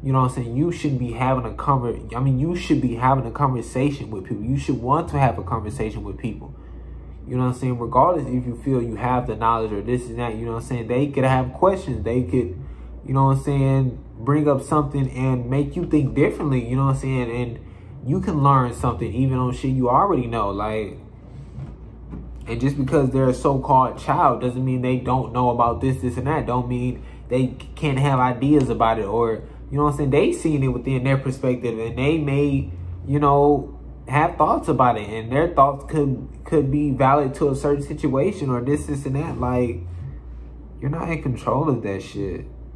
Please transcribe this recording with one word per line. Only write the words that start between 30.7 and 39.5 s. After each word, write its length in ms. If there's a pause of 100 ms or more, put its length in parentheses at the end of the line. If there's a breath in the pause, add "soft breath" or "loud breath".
their 140
perspective, 600
and 200
they 200
may, 540 (340 loud breath)
you 140
know, 540 (340)
have 300
thoughts 320
about 280
it, 120
and 200
their 240
thoughts 380
could, 380 (160)
could 260
be 200
valid 440
to 140
a 80
certain 260
situation 640
or 120
this, 240
this, 200
and 120
that. 200
Like, 440 (1000 loud breath)